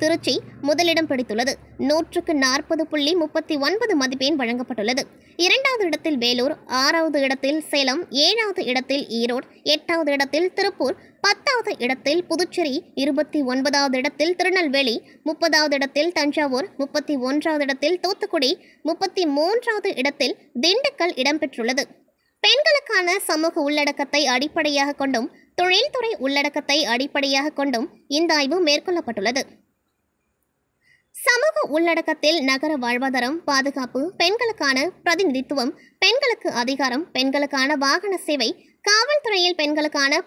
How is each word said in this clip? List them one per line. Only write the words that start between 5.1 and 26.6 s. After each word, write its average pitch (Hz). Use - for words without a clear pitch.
இரண்டாவது 480
இடத்தில் 302
வேலூர், 247
ஆறாவது 311
இடத்தில் 269
சேலம், 277
ஏழாவது 403
இடத்தில் 262
ஈரோடு, 240
எட்டாவது 320
இடத்தில் 294
திருப்பூர், 381
பத்தாவது 415
இடத்தில் 269
புதுச்சேரி, 330
இருபத்தி 294
ஒன்பதாவது 269
இடத்தில் 294
திருநெல்வேலி, 285
முப்பதாவது 302
இடத்தில் 277
தஞ்சாவூர், 285
முப்பத்தி 294
ஒன்றாவது 294
இடத்தில் 302
தூத்துக்குடி, 359
முப்பத்தி 370
மூன்றாவது 415
இடத்தில் 277
திண்டுக்கல் 392
இடம்பெற்றுள்ளது. 262
பெண்களுக்கான 466
சமூக 330
உள்ளடக்கத்தை 285
அடிப்படையாக 285
கொண்டும், 262
தொழில்துறை 453
உள்ளடக்கத்தை 285